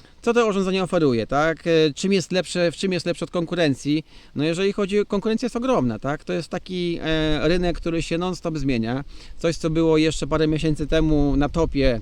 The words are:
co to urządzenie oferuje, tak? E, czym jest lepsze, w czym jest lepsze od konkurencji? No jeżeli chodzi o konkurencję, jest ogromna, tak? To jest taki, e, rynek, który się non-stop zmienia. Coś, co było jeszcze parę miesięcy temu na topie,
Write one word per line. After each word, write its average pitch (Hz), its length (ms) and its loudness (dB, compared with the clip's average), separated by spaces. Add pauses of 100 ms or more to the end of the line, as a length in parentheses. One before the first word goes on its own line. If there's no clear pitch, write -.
(200)
co 233 120 0
to 233 140 4
urządzenie 190 360 0
oferuje, 135 440 2
tak? 156 400 0
E, 156 280 4
czym 196 180 0
jest 185 180 0
lepsze, 175 400 0
w - 40 -10
czym 190 180 -2
jest 170 120 -4
lepsze 170 200 -4
od - 60 -16
konkurencji? 156 760 0 (300)
No 139 80 -2
jeżeli 180 300 0
chodzi 202 260 0
o 208 60 0
konkurencję, 220 400 -2
jest 226 100 -4
ogromna, 196 440 0
tak? 143 240 -6
To 180 100 -6
jest 170 160 -4
taki, 175 520 -4
e, 156 460 0
rynek, 175 300 2
który 165 240 -4
się 165 160 -4
non-stop 170 400 -4
zmienia. 131 460 -2 (340)
Coś, 170 200 -2
co 165 120 -2
było 160 280 4
jeszcze 156 300 0
parę 156 200 2
miesięcy 156 400 0
temu 151 500 4
na 143 120 2
topie, 135 520 0